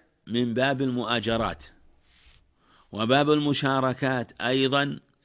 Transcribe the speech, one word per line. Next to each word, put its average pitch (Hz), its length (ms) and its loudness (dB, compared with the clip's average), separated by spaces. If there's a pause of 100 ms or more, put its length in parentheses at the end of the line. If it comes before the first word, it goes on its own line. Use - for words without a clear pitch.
(280)
من 120 260 0
باب 131 280 0
المؤاجرات، 113 800 -2 (1300)
وباب 127 400 2
المشاركات 135 1080 0
أيضا 135 580 0 (240)